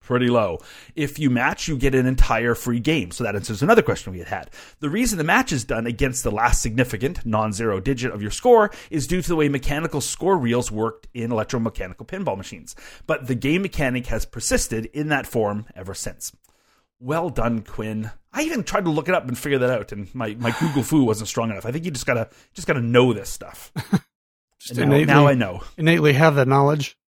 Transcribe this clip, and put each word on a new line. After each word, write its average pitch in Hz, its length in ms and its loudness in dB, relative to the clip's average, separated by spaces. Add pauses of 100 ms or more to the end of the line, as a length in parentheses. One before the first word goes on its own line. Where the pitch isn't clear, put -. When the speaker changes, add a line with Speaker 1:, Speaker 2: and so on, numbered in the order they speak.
Speaker 1:
pretty 123 280 0
low. 107 280 2 (380)
If 147 240 -6
you 151 120 2
match, 127 360 0
you 160 100 -4
get 131 180 2
an 127 120 4
entire 120 480 4
free 120 240 -2
game." 120 320 0
So - 140 -6
that 104 100 -2
answers 101 280 -4
another 143 200 6
question 98 300 -4
we 87 80 -10
had 87 80 -14
had. 95 220 -10 (280)
"The 151 100 -4
reason 214 300 -2
the 156 60 -2
match 226 260 2
is 127 140 -2
done 113 220 -4
against 127 360 -4
the 120 80 -2
last 113 320 2
significant 120 640 -2
non-zero 107 540 -2
digit 120 320 -4
of 101 100 -8
your 104 80 -4
score 220 400 6 (180)
is 151 200 -4
due 180 120 -2
to - 80 -6
the 180 60 0
way 151 140 2
mechanical 143 520 -2
score 180 380 0
reels 120 320 0
worked 110 420 -4
in 117 180 -6
electromechanical 110 760 -4
pinball 175 300 -6
machines. 95 400 -16 (300)
But - 200 -4
the 127 80 -2
game 147 280 0
mechanic 127 440 -2
has 113 180 -2
persisted 113 720 -4
in 151 140 -4
that 143 180 -2
form 104 480 -2
ever 95 180 -12
since." - 380 -12 (680)
Well 160 280 -4
done, 117 340 -2
Quinn. 110 500 -8 (200)
I 262 100 -2
even 311 200 -2
tried 202 220 -4
to 170 60 0
look 151 180 -2
it 180 60 2
up 160 120 -2
and 123 100 -6
figure 139 220 0
that 123 120 2
out, 110 220 -4
and 101 220 -12
my, 110 240 -6
my 117 220 -2
Google 147 240 0
foo 156 200 4
wasn't 107 240 0
strong 113 220 -2
enough. 101 160 -8
I 120 60 -4
think 160 120 -6
you 180 60 -4
just 131 160 -6
gotta, 123 220 0 (260)
just 180 140 -10
gotta 147 120 0
know 123 320 6
this 98 160 -6
stuff. - 460 -14
Speaker 2:
<laughs> - 840 -6
Just 123 200 -8
Speaker 1:
And 143 100 4
now, 139 60 8
Speaker 2:
innately, 151 180 6
Speaker 1:
now 143 120 8
I 139 80 6
know. 98 280 -2 (140)
Speaker 2:
innately 156 380 4
have 151 220 6
that 131 120 4
knowledge. 143 480 2 (120)